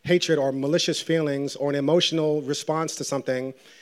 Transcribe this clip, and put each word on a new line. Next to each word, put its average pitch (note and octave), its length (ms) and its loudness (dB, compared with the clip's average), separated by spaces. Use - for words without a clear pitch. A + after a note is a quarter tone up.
hatred E3+ 340 4
or C3+ 140 0
malicious D3 480 0
feelings C#3+ 560 -2
or C#3+ 140 -2
an C#3+ 60 0
emotional D#3 640 2
response D#3 540 -2
to C#3 80 -8
something. C3 500 -4